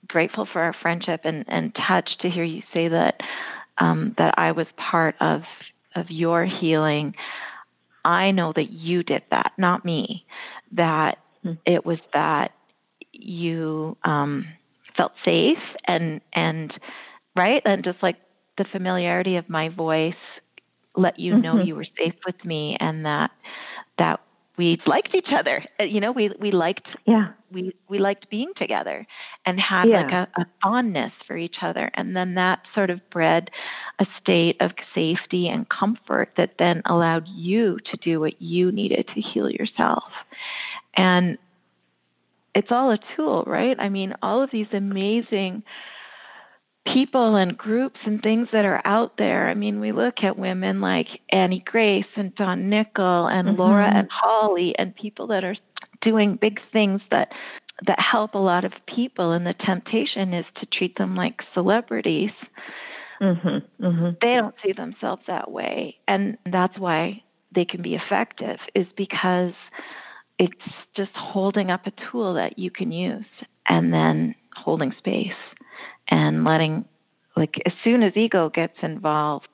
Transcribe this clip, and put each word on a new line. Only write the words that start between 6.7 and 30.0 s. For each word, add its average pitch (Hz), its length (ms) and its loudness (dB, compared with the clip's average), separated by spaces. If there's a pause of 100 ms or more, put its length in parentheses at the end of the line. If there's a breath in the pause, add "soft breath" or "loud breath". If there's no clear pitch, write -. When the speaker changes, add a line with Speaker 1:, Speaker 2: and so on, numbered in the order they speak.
Speaker 1:
I 180 260 4
know 175 240 2
that 156 160 0
you 165 320 0
did - 280 -2
that, - 260 2
not 180 260 2
me, 170 420 -4 (460 loud breath)
that 160 460 2 (260)
Speaker 2:
Hmm. 170 80 -4 (160)
Speaker 1:
it 175 180 4
was 165 140 -2 (140)
that 151 380 2 (600)
you, 160 920 -6
um, 147 440 -2 (480)
felt - 160 0 (120)
safe 170 360 4 (260)
and, 165 340 -2 (140)
and, 160 400 -2 (640 loud breath)
right? 214 280 4
And 196 200 2
just, 180 180 -4
like, 175 140 0 (420)
the 196 140 0
familiarity 185 640 0
of 165 120 -4
my 160 220 -2
voice 160 460 0 (800)
let 185 240 2
you 180 180 2
know 190 180 2
Speaker 2:
Mm-hmm. 185 120 4
Speaker 1:
you 160 80 -4
were 156 100 -8 (100)
safe 165 200 -2 (100)
with 180 180 -10
me, 156 360 -4
and 160 260 -2
that, 151 240 0 (680 loud breath)
that 160 220 2 (360)
we 170 300 2
liked 349 260 2
each 370 180 0
other. - 320 0 (160)
Uh, 214 40 2
you 208 160 0
know, 208 120 0
we, 220 200 0 (100)
we 208 80 -2
liked, 180 380 0 (180)
Speaker 2:
Yeah. 214 220 6 (240)
Speaker 1:
we, 185 240 -8 (120)
we 196 120 -4
liked 196 320 0
being 254 260 -4
together 90 480 -4 (400 loud breath)
and 185 140 0
had, 185 280 2
Speaker 2:
Yeah. 214 140 6